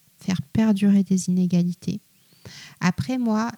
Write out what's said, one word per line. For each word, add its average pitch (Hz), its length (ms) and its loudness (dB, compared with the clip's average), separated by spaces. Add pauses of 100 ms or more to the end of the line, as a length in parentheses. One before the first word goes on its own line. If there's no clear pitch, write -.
(200)
faire 185 240 -4
perdurer 202 600 2
des 185 260 -2
inégalités. 180 680 0 (800)
Après, 214 360 -2
moi, 233 420 -2